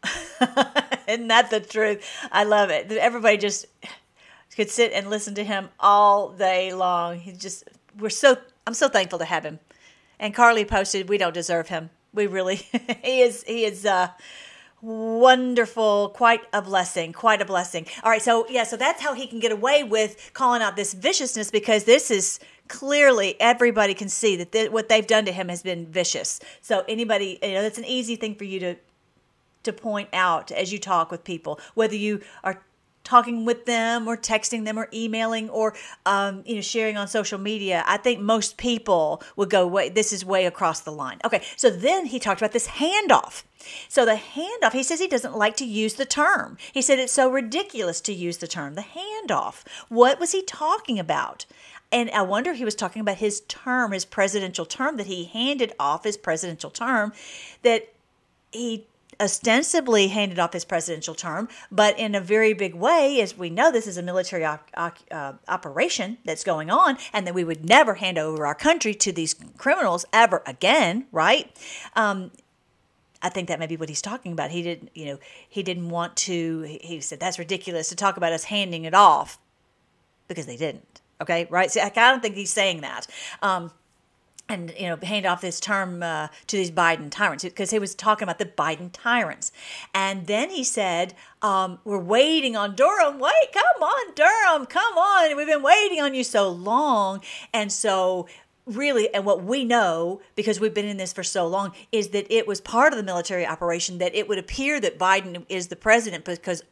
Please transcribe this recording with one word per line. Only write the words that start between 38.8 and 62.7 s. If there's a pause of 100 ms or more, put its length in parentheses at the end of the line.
would
go,
"Wait,
this
is
way
across
the
line."
Okay, (160)
so
then
he
talked
about
this
handoff. (440)
So
the
handoff,
he
says
he
doesn't
like
to
use
the
term. (140)
He
said
it's
so
ridiculous
to
use
the
term,
the (140)
handoff. (260)
What
was
he
talking
about? (460)
And
I
wonder
if
he
was
talking
about
his
term,
his
presidential
term
that
he
handed
off,
his
presidential
term, (500)
that (580)
he (340)
ostensibly
handed
off
his
presidential
term, (240)
but
in
a
very
big